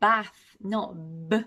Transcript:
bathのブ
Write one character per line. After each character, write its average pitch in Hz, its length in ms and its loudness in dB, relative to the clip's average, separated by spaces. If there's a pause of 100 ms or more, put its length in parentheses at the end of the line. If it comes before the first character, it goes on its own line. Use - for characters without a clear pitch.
bath 214 320 2 (320)
の 202 320 -4
ブ 165 520 -2